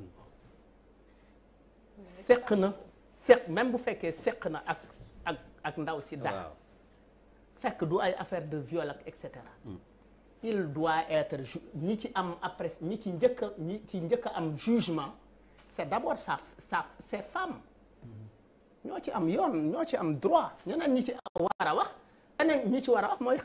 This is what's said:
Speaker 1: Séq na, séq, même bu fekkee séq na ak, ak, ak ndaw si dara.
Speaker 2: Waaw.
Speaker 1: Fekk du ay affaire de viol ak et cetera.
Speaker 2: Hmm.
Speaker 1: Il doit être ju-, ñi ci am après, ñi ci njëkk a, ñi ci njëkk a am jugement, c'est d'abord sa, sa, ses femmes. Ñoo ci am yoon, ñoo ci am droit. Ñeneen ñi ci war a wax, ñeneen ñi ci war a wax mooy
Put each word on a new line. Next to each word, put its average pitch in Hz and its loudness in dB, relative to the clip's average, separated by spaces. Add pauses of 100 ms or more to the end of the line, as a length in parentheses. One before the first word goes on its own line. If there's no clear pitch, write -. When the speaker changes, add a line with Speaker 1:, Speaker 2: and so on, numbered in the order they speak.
(2000)
Speaker 1:
Séq - 4
na, 196 4 (420)
séq, - 8
même 214 2
bu 240 0
fekkee - -4
séq - -4
na 151 -6
ak, 165 -4 (480)
ak, 165 -4 (260)
ak 151 -6
ndaw 156 -4
si 151 -12
dara. 120 -4
Speaker 2:
Waaw. 76 -14 (1040)
Speaker 1:
Fekk 254 -2
du 180 2
ay 185 2
affaire 175 -6
de 151 -4
viol 147 -4
ak 143 -10
et - -14
cetera. - -16 (160)
Speaker 2:
Hmm. 98 -10 (680)
Speaker 1:
Il 208 0
doit 160 2
être 151 0
ju-, 131 -10 (140)
ñi 180 0
ci 226 -6
am 185 -2
après, 175 -4 (100)
ñi 190 -4
ci 208 -6
njëkk 240 4
a, 208 -2
ñi 180 -4
ci 196 -6
njëkk 226 0
a 214 -6
am 160 0
jugement, 165 0 (520)
c'est - -6
d'abord 262 0
sa, 160 -2 (200)
sa, - -2 (140)
ses - -8
femmes. 359 -4 (1300)
Ñoo - -8
ci - -6
am 170 2
yoon, 277 4 (180)
ñoo 277 0
ci 285 -2
am 170 0
droit. 190 4 (160)
Ñeneen 285 2
ñi 254 4
ci 247 -4 (260)
war 175 2 (180)
a 151 2
wax, 359 0 (500)
ñeneen 294 4
ñi 254 2
ci 262 0
war 208 6
a - 2
wax 392 -2
mooy 254 2